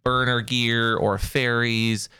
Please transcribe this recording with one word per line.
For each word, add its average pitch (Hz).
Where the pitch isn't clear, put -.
burner 127
gear 117
or 98
fairies, 117